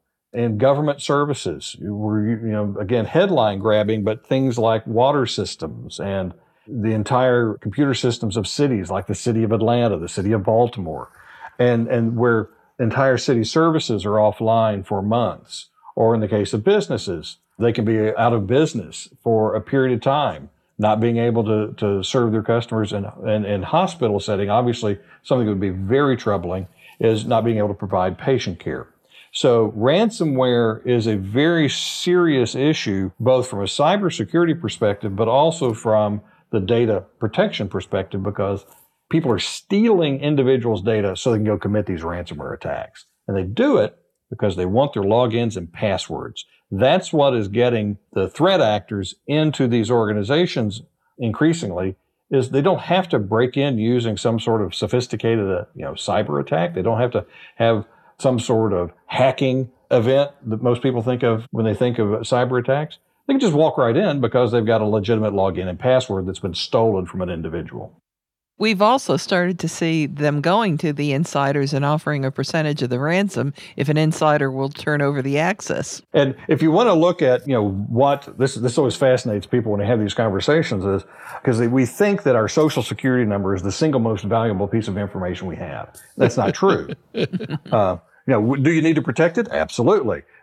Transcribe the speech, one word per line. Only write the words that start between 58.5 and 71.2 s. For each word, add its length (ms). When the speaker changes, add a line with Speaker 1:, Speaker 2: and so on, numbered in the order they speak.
Speaker 1:
of 200
hacking 640
event 400
that 160
most 180
people 220
think 220
of 260
when 140
they 100
think 240
of 100
cyber 400
attacks. 380
They 80
can 60
just 140
walk 220
right 200
in 240
because 320
they've 120
got 160
a 60
legitimate 460
login 360
and 100
password 480
that's 120
been 160
stolen 500
from 160
an 100
individual. 720
Speaker 2:
We've 240
also 340
started 440
to 80
see 380
them 340
going 380
to 140
the 200
insiders 600